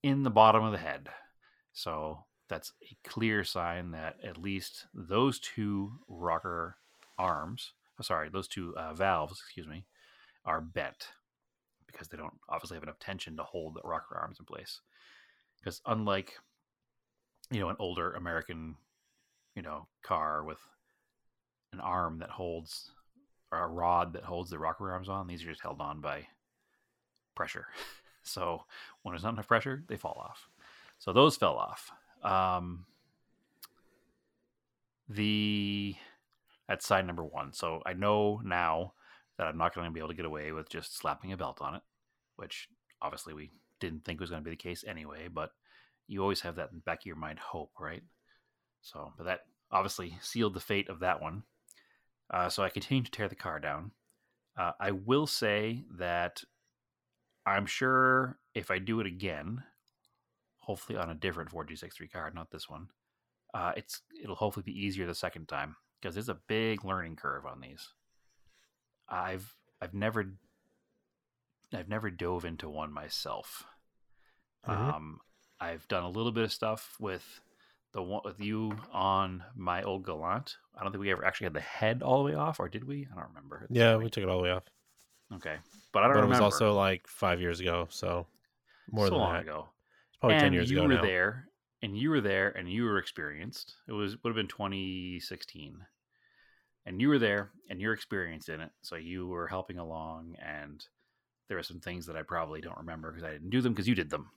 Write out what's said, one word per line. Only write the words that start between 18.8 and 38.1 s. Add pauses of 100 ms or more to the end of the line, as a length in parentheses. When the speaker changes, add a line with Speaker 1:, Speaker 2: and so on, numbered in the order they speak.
Speaker 1:
you
know, (140)
car
with (1120)
an
arm
that
holds, (600)
or
a
rod
that
holds
the
rocker
arms
on,
these
are
just
held
on
by (1080)
pressure.
<laughs> (200)
So (360)
when
there's
not
enough
pressure,
they
fall
off. (500)
So
those
fell
off. (300)
Um, (2250)
the, (720)
that's
sign
number
one.
So
I
know